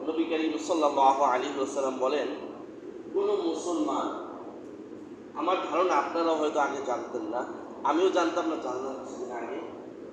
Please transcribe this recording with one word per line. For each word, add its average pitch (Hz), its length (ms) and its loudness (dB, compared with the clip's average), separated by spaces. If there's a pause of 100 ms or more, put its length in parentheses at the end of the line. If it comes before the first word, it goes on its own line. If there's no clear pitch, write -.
নবী 160 160 0
করিম 160 340 0
সাল্লাল্লাহু 139 680 6
আলাইহি 135 340 2
ওয়াসাল্লাম 135 400 0
বলেন, 127 300 2 (840)
কোনো 202 220 4
মুসলমান, 160 1000 0 (1040)
আমার 175 200 2 (140)
ধারণা 170 220 4
আপনারা 160 420 2
হয়তো 151 240 2
আগে 139 260 2
জানতেন 117 360 -4
না, 113 240 -4 (380)
আমিও 160 260 4
জানতাম 165 400 2
না, 156 60 -2
জানলাম 131 500 -6
কিছুদিন - 300 -8
আগে, - 380 -8 (400)